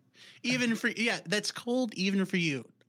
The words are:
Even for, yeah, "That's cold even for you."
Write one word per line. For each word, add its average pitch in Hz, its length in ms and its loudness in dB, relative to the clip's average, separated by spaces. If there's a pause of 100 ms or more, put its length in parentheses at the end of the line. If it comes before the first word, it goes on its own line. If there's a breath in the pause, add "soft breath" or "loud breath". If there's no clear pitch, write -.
(420 loud breath)
Even 240 340 2
for, 240 120 0
yeah, 214 380 0
"That's 208 260 0
cold 247 420 -2
even 190 320 2
for - 100 -2
you." 151 280 0 (240)